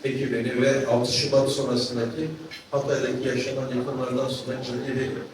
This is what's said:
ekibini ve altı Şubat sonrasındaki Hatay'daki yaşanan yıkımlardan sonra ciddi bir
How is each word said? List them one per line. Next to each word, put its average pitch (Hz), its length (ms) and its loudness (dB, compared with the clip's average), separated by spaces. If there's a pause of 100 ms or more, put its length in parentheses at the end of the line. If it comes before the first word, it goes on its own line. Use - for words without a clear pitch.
ekibini 123 580 0
ve 135 240 4
altı 120 260 2
Şubat 135 360 4
sonrasındaki 123 800 0 (420)
Hatay'daki 131 580 0
yaşanan 127 480 -2
yıkımlardan 127 520 0
sonra 123 360 -4
ciddi 123 360 -2
bir - 100 0 (240)